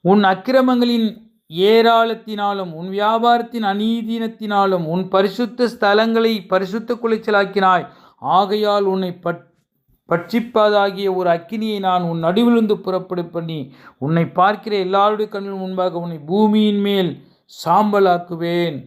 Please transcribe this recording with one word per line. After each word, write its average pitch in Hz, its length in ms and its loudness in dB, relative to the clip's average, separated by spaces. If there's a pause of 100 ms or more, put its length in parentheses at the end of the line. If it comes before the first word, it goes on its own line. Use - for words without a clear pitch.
"உன் 202 240 4
அக்கிரமங்களின் 240 840 2 (480)
ஏராளத்தினாலும் 214 1160 2
உன் 165 180 -10
வியாபாரத்தின் 226 760 0
அநீதினத்தினாலும் 214 1200 -2
உன் 180 220 -4
பரிசுத்த 220 600 0
ஸ்தலங்களை 226 800 0
பரிசுத்த 196 460 -2
குலைச்சலாக்கினாய். 202 920 0 (300)
ஆகையால் 202 680 0
உன்னை 190 380 -2
பட்-, 170 220 -6 (640)
பட்சிப்பதாகிய 202 1040 0
ஒரு 180 160 0
அக்கினியை 214 480 -4
நான் 185 240 0
உன் 165 220 -4
நடுவிலிருந்து 220 500 2
புறப்பட 180 480 -6
பண்ணி 165 520 -8 (240)
உன்னை 160 280 0
பார்க்கிற 208 500 0
எல்லாருடைய 202 540 0
கண்ணின் 196 220 -8
முன்பாக 185 460 -4
உன்னை 170 200 -8
பூமியின் 208 640 2
மேல் 196 420 -2 (420)
சாம்பலாக்குவேன்" 175 1120 0 (100)